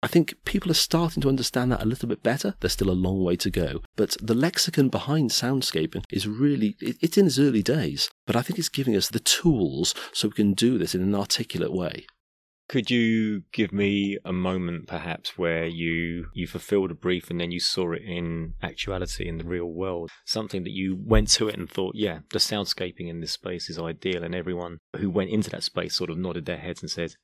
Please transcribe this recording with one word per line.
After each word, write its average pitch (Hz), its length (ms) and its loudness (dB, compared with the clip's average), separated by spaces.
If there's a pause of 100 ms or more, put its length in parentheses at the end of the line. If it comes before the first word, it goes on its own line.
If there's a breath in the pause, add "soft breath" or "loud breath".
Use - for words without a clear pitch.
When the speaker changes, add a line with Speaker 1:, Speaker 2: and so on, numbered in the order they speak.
Speaker 1:
I - 40 -2
think - 380 2
people - 260 0
are 156 40 4
starting 165 460 2
to 139 80 2
understand 127 420 2
that 120 120 2
a 107 40 0
little 120 220 0
bit - 140 -4
better. 120 380 0
There's - 120 0
still 98 180 2
a - 20 4
long 92 300 2
way 90 140 2
to 95 140 -2
go. 78 320 -2 (120)
But - 260 0
the 110 140 2
lexicon 143 540 2
behind 143 420 2
soundscaping 120 800 0
is 98 160 -2
really, 110 540 2
it, 120 220 -4
it's 165 160 4
in 196 80 10
its 131 120 4
early 135 240 6
days. 87 480 0 (160)
But 104 100 0
I 117 60 2
think 175 160 -4
it's 165 120 -2
giving 131 260 2
us 95 120 2
the 117 120 -2
tools 87 760 2 (180 loud breath)
so - 160 0
we 104 60 -4
can 104 200 4
do 113 240 4
this 87 160 -2
in 92 80 2
an 98 120 2
articulate 98 580 -2
way. 87 340 -4 (600)
Speaker 2:
Could 123 220 0
you 113 600 2
give 104 220 0
me 101 540 2
a 92 80 -4
moment, 90 540 -2
perhaps, 82 500 -8
where 82 260 0
you, 85 720 -4
you 87 120 -6
fulfilled 95 440 0
a 85 40 -6
brief 90 360 -2
and 87 100 -2
then 87 100 -2
you 87 100 -4
saw 87 320 0
it 82 100 -4
in 85 500 -4 (100)
actuality 90 640 -6
in 82 120 -6
the 82 80 -8
real 87 260 -4
world? 85 380 -6 (160 loud breath)
Something 104 380 -4
that 92 80 -8
you 95 220 -2
went 107 340 4
to - 200 4
it 104 80 -4
and 87 100 -6
thought, - 300 -4
"Yeah, 98 220 0 (120)
the 107 80 -2
soundscaping 95 680 -2
in 85 120 -8
this 82 120 -6
space - 380 -8
is 80 80 -8
ideal," 85 440 -2
and 85 120 -6
everyone 87 460 -6 (180)
who 101 100 0
went 95 220 0
into 107 180 0
that - 140 -10
space - 340 -4
sort 85 140 -4
of 80 80 -6
nodded 87 260 -4
their 85 140 -4
heads 85 240 -10
and 80 80 -10
said 85 340 -6